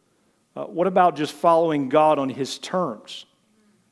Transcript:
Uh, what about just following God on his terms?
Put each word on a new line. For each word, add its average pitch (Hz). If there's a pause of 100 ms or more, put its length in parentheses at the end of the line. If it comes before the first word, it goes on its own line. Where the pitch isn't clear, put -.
(560)
Uh, 143
what 180
about 180
just 147
following 165
God 156
on 135
his 123
terms? - (640)